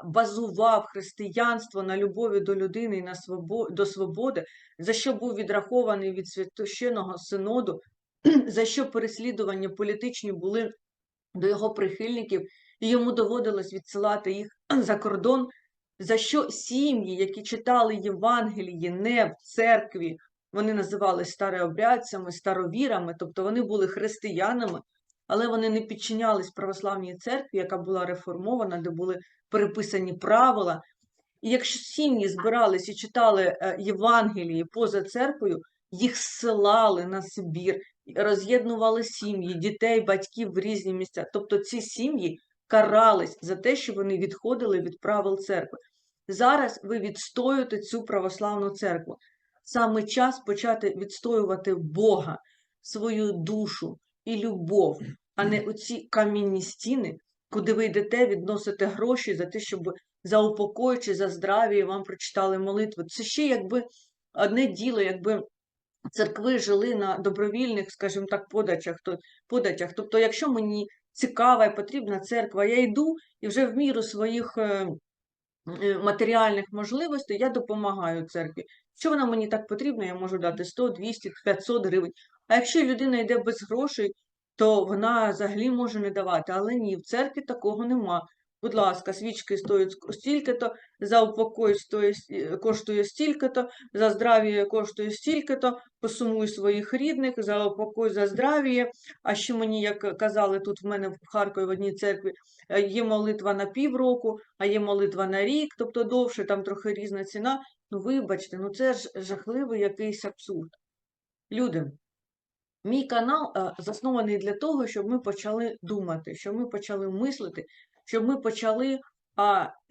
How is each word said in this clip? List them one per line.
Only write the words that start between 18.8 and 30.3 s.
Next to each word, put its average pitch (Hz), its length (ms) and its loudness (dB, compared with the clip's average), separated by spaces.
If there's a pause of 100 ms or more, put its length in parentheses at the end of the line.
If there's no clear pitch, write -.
не 214 340 2
в 160 180 -6
церкві, 190 720 2 (360)
вони 214 200 0
називались 190 580 0
старообрядцями, 190 1000 0
старовірами, 185 880 -2
тобто 175 240 -6
вони 220 180 0
були 202 260 0
християнами, 208 920 -2 (460)
але 226 200 2
вони 226 220 2
не 220 120 0
підчинялись 220 680 -2
православній 190 680 -6
церкві, 262 400 -4
яка 185 200 -2
була 180 280 -2
реформована, 180 720 -4
де 165 120 -4
були 180 300 -4 (300)
переписані 202 640 0
правила. 214 680 4 (600)